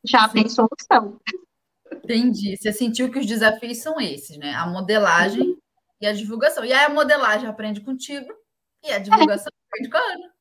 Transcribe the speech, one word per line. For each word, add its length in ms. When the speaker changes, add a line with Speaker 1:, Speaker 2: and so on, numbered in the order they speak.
Speaker 1:
já 220
tem 220
solução. 680
Speaker 2:
Entendi. 680
Você 160
sentiu 380
que 80
os 60
desafios 520
são 220
esses, 380
né? 160
A 140
modelagem 720
Speaker 1:
Uhum. 160
Speaker 2:
e 60
a 60
divulgação. 520
E 80
aí 120
a 40
modelagem 580
aprende 340
contigo 460
e 80
a 80
divulgação 480
Speaker 1:
É. 200
Speaker 2:
aprende 220
com 80
a 40
Ana. 400